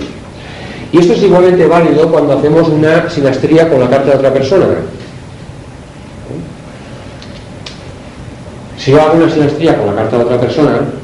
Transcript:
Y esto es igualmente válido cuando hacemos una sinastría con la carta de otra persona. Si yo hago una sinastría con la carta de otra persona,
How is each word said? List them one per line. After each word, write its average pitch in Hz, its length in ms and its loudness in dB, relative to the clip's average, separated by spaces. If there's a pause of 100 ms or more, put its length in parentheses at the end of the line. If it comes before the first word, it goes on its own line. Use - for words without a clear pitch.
(920)
Y 156 60 4
esto 175 160 4
es - 80 0
igualmente 175 460 4
válido 165 420 4
cuando 147 240 2
hacemos 151 340 2
una 156 420 2
sinastría 147 600 2
con 135 100 2
la 123 100 2
carta 135 200 2
de 135 80 4
otra 135 160 2
persona. 175 320 2 (4000)
Si 135 140 -2
yo 147 100 6
hago 156 160 4
una 160 120 4
sinastría 151 480 2
con 104 100 -2
la 104 140 -2
carta 110 160 0
de 117 60 2
otra 123 160 0
persona, 123 400 0 (240)